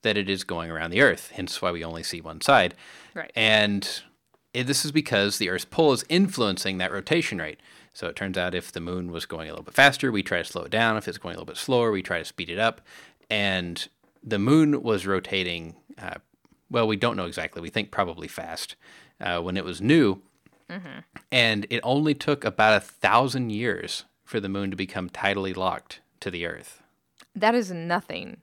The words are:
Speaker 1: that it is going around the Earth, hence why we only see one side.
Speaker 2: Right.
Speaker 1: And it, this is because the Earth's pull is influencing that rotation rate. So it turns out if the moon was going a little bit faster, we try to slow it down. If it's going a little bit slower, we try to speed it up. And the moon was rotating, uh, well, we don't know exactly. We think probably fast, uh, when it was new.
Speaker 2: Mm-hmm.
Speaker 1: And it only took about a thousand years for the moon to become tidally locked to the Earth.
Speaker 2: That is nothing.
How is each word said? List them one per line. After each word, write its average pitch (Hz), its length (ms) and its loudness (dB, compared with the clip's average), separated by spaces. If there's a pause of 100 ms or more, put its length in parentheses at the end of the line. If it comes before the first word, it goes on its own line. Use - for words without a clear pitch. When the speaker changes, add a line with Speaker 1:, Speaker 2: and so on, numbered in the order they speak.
Speaker 1:
that 107 160 2
it 95 100 -2
is 95 160 -2
going 82 260 -6
around 82 200 -6
the 98 100 0
Earth, 117 340 4
hence - 280 -6
why 90 80 0
we 85 120 -6
only 82 200 -8
see 82 180 -8
one 78 220 -14
side. 101 320 6 (400)
Speaker 2:
Right. - 200 -12
Speaker 1:
And 107 540 4 (640)
it, 123 140 -2
this 131 180 0
is 147 80 -6
because 107 460 2
the 95 100 0
Earth's 90 160 -2
pull 156 280 4
is 117 160 0
influencing 110 720 2
that 90 140 0
rotation 107 460 -2
rate. 78 200 -8 (360)
So 90 140 -8
it - 80 -8
turns 95 200 -4
out 90 180 -2
if 87 180 -6
the 87 80 -8
moon 87 320 -6
was 82 120 -8
going 80 240 -10
a 78 40 -12
little 80 120 -14
bit - 100 -20
faster, 135 380 4
we 98 100 0
try - 160 -2
to 82 60 -2
slow - 200 -8
it - 60 -10
down. 113 260 2
If 104 120 -6
it's 85 80 -8
going 87 180 -10
a 85 40 -10
little 85 80 -12
bit - 100 -12
slower, 120 340 2
we 98 120 -2
try 90 160 -4
to 80 60 -6
speed - 260 -10
it 87 80 -4
up. 113 220 2 (500)
And 95 560 0 (360)
the 107 160 -2
moon 147 440 4
was 101 240 0
rotating, 90 680 -2 (220)
uh, 90 180 -10 (540)
well, 117 180 2
we 107 80 2
don't 113 200 0
know 90 100 -4
exactly. 85 360 -8
We 85 80 -8
think 107 220 -4
probably 85 360 -2
fast, - 460 -10 (460)
uh, 87 200 -2
when 90 160 -2
it 98 80 -4
was 85 160 -8
new. 113 400 6 (480)
Speaker 2:
Mm-hmm. 165 320 -12 (300)
Speaker 1:
And 110 400 4
it 120 140 -2
only 147 300 2
took 143 300 -2
about 107 320 6
a 98 80 4
thousand 123 680 2
years 104 540 -4 (200)
for 113 160 -4
the 98 80 -6
moon 98 220 -2
to 95 60 -6
become 95 320 -4
tidally 98 480 -2
locked - 440 -4 (200)
to 101 100 -6
the 85 160 -6
Earth. - 360 -12 (540)
Speaker 2:
That 208 180 4
is 214 160 0
nothing. 175 720 -4